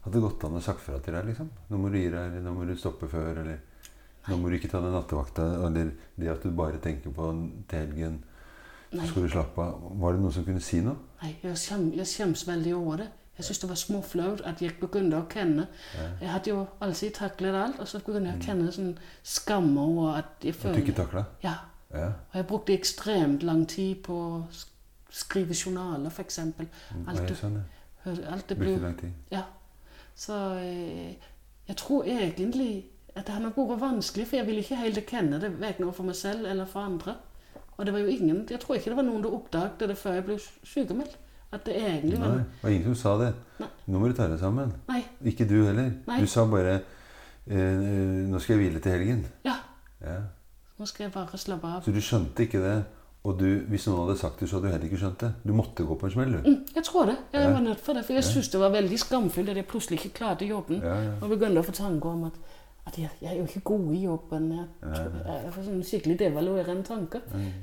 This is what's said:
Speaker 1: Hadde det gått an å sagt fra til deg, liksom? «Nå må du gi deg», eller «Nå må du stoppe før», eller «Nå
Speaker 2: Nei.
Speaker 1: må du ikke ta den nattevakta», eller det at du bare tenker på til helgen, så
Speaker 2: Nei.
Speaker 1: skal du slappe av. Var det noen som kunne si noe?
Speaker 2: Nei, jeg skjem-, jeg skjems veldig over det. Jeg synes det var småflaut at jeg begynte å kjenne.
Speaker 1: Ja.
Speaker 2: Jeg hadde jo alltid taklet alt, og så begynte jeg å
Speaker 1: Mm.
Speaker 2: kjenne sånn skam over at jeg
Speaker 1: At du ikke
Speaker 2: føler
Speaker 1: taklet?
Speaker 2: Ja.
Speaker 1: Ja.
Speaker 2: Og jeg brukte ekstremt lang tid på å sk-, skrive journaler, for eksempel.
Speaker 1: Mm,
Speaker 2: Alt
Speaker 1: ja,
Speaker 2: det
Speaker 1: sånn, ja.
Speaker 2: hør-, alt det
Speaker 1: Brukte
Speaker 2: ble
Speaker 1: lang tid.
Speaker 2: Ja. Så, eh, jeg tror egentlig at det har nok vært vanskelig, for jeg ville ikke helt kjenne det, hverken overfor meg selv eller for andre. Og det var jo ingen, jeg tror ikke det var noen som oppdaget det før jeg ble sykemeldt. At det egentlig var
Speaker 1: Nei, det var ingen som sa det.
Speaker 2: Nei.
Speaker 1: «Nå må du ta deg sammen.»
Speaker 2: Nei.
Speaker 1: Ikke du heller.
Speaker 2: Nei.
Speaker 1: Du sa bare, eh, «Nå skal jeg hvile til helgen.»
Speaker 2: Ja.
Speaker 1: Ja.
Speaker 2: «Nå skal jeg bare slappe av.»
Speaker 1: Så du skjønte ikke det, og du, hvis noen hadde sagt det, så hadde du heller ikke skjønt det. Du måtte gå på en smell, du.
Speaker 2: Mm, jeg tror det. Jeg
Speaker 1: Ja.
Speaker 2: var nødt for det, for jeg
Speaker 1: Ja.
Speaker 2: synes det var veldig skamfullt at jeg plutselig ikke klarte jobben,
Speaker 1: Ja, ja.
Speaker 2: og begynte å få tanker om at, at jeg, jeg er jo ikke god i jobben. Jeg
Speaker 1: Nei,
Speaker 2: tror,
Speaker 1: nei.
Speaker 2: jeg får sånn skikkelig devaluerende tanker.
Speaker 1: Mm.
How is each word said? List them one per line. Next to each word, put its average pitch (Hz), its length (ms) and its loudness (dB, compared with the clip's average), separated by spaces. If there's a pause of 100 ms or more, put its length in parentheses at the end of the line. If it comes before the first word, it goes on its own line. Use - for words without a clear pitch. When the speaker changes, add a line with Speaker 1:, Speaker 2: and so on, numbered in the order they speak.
Speaker 1:
Hadde 92 100 -6
det 117 80 4
gått 101 220 0
an 80 140 -2
å 85 40 -4
sagt - 200 -4
fra 69 180 -6
til 82 140 -6
deg, 90 120 -4
liksom? 117 240 -6 (200)
«Nå 104 80 -2
må 98 140 0
du 101 60 2
gi 90 120 2
deg», 87 220 -4
eller 90 100 -6
«Nå 90 120 -4
må 87 140 -4
du 90 80 -2
stoppe 82 320 -4
før», 80 300 -2
eller 78 220 -6 (680)
«Nå 95 80 0
Speaker 2:
Nei. - 20 2
Speaker 1:
må 87 120 2
du 90 100 2
ikke - 100 -4
ta 90 120 0
den 90 100 0
nattevakta», 82 760 0
eller 82 260 2 (280)
det 80 80 -2
at 82 160 -2
du 92 80 0
bare 80 280 0
tenker 78 320 -4
på 82 400 -4 (160)
til 80 120 -4
helgen, 78 440 -4 (680)
så 170 60 -6
Speaker 2:
Nei. 165 100 -4
Speaker 1:
skal 123 160 0
du 80 60 2
slappe 78 320 0
av. 87 380 -6
Var 87 140 4
det 95 80 2
noen 95 120 4
som 87 120 -2
kunne 92 160 0
si 87 200 2
noe? 127 160 0 (260)
Speaker 2:
Nei, 156 180 -6
jeg 180 140 -4
skjem-, 165 400 -2
jeg 185 100 -2
skjems 185 420 -2
veldig 170 280 0
over 175 220 -2
det. 220 100 -6 (300)
Jeg 165 80 -8
synes - 140 -4
det 185 100 -4
var 180 60 -4
småflaut 196 720 -2
at 165 160 -8
jeg 170 180 -4
begynte 180 380 2
å 165 120 -2
kjenne. 175 380 2 (280)
Speaker 1:
Ja. 80 140 -6 (120)
Speaker 2:
Jeg 185 80 -6
hadde 190 200 -2
jo 196 180 0 (140)
alltid 208 320 -2
taklet 190 420 -2
alt, 233 240 0
og 202 80 -8
så 208 120 -8
begynte 202 280 -2
jeg 180 80 -2
å - 20 -4
Speaker 1:
Mm. 175 40 -4
Speaker 2:
kjenne 175 320 2
sånn 180 240 -2 (260)
skam 170 540 4
over 156 400 4
at 156 80 -2 (160)
jeg 165 140 -2
Speaker 1:
At - 60 -12 (140)
du 107 60 6
ikke 95 120 2
Speaker 2:
føler 90 120 2
Speaker 1:
taklet? 95 200 -2 (180)
Speaker 2:
Ja. 160 120 0 (380)
Speaker 1:
Ja. 82 140 -2
Speaker 2:
Og - 280 -6
jeg 185 120 -2
brukte 208 300 2
ekstremt 165 680 2
lang 165 240 6
tid 190 360 -2
på 180 100 -6
å 170 380 -4
sk-, - 160 -14 (420)
skrive 175 440 -2
journaler, 175 560 -2
for 180 140 -10
eksempel. 160 440 -6 (260)
Speaker 1:
Mm, 87 160 -8
Speaker 2:
Alt 85 100 -2
Speaker 1:
ja, 87 60 0
Speaker 2:
det 92 120 -2
Speaker 1:
sånn, 104 180 -2
ja. 104 60 -2 (500)
Speaker 2:
hør-, 170 200 -6
alt 190 160 -6
det 196 100 -2
Speaker 1:
Brukte 190 220 2
Speaker 2:
ble - 80 0
Speaker 1:
lang 87 100 -2
tid. 87 140 -8 (200)
Speaker 2:
Ja. 185 120 -2 (720)
Så, - 180 -8 (260)
eh, 170 560 -6 (520)
jeg 190 100 -6
tror - 280 2
egentlig 214 800 0 (300)
at 196 120 -8
det 208 80 -6
har 214 60 -2
nok 226 160 -2
vært 240 240 0
vanskelig, 226 460 0
for - 100 -2
jeg 233 100 2
ville 214 140 0
ikke 262 140 -2
helt 226 240 0 (100)
kjenne 160 320 2
det, 208 100 -2
hverken 190 340 -4
overfor 175 180 -4
meg 180 120 -2
selv 220 320 -4
eller 190 180 -2
for 190 140 -8
andre. 196 360 -4 (600)
Og 202 80 -2
det 202 80 0
var 208 60 0
jo 208 80 2
ingen, 190 420 2
jeg 240 100 -6
tror - 160 -2
ikke 220 140 -2
det 240 60 0
var 277 80 4
noen 220 200 0
som 220 100 0
oppdaget 220 560 -2
det 196 80 -2
før 190 160 -2
jeg 185 120 -2
ble 208 120 -2 (260)
sykemeldt. 254 540 -2 (340)
At 202 140 -8
det 226 100 -2
egentlig 160 440 2
var 104 100 2
Speaker 1:
Nei, 123 80 4
det - 260 -2
var 107 80 2
ingen 87 140 4
som 120 100 4
sa 104 240 4
det. 117 140 4 (260)
Speaker 2:
Nei. 214 80 -6 (200)
Speaker 1:
«Nå 95 120 2
må 110 80 6
du 123 80 4
ta 107 120 4
deg 80 120 0
sammen.» 110 320 0 (160)
Speaker 2:
Nei. 247 140 0 (240)
Speaker 1:
Ikke 117 240 4
du 107 160 8
heller. 117 240 4 (180)
Speaker 2:
Nei. - 140 2
Speaker 1:
Du 104 60 6
sa 113 200 6
bare, 95 300 6 (680)
eh, 95 340 4 (500)
«Nå 92 80 2
skal 113 160 4
jeg 104 140 6
hvile 80 100 -2
til 95 120 2
helgen.» 98 340 2 (180)
Speaker 2:
Ja. 269 140 0 (440)
Speaker 1:
Ja. 82 140 -6 (640)
Speaker 2:
«Nå 208 80 -6
skal - 180 -8
jeg 196 80 -6
bare 185 240 -8
slappe 170 300 -4
av.» 175 160 -4
Speaker 1:
Så 113 80 2
du 101 80 4
skjønte 117 480 2
ikke 101 160 2
det, 101 140 2 (460)
og 98 160 0
du, 95 280 6
hvis 101 200 0
noen 90 200 2
hadde 95 140 2
sagt 80 180 -4
det, 92 100 0
så 98 60 0
hadde 92 120 0
du 95 40 2
heller 80 160 0
ikke 90 160 0
skjønt 95 160 -2
det. 113 140 0 (100)
Du 107 100 0
måtte 107 320 2
gå 76 140 0
på 95 80 -2
en 92 80 0
smell, 131 160 2
du. - 80 2 (100)
Speaker 2:
Mm, 277 160 6 (100)
jeg 320 120 2
tror 339 240 6
det. 269 60 0 (160)
Jeg 285 100 4
Speaker 1:
Ja. 277 80 8
Speaker 2:
var 262 160 6
nødt 214 120 0
for 294 140 -2
det, 233 120 -2
for 247 80 -2
jeg 262 100 4
Speaker 1:
Ja. 269 80 2
Speaker 2:
synes 254 180 2
det 190 100 2
var 196 120 8
veldig 202 280 4
skamfullt 202 500 2
at 196 80 -2
jeg 190 100 -4
plutselig 170 380 -2
ikke 190 180 -10
klarte 202 240 0
jobben, 190 340 -2
Speaker 1:
Ja, - 200 0
ja. - 100 0 (100)
Speaker 2:
og 208 80 -2
begynte 196 300 6
å 170 80 2
få 185 80 -4
tanker 170 340 0
om 170 140 -2
at, 165 160 -6 (480)
at - 100 -10
jeg, 160 120 -4 (120)
jeg 160 100 -6
er 180 60 -2
jo 175 80 0
ikke 190 180 -4
god 185 300 2
i 185 120 2
jobben. 160 460 0
Jeg 170 160 -4 (140)
Speaker 1:
Nei, 78 140 -4
Speaker 2:
tror, 80 160 -2 (140)
Speaker 1:
nei. - 180 -6
Speaker 2:
jeg 170 100 -8
får 190 100 -8
sånn 190 200 -2
skikkelig 175 360 2
devaluerende 180 640 2
tanker. 220 380 -4 (120)
Speaker 1:
Mm. 98 180 -2 (120)